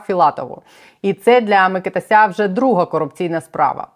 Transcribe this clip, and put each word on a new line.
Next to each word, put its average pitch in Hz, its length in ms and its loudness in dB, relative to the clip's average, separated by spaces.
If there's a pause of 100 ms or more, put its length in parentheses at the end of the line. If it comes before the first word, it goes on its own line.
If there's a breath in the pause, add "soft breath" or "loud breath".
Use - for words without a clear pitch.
Філатову. 151 540 -2 (400 soft breath)
І 196 120 -2
це 240 280 4
для 196 280 2
Микитася 190 560 0
вже 208 220 -2
друга 190 380 0
корупційна 165 560 -4
справа. - 540 -4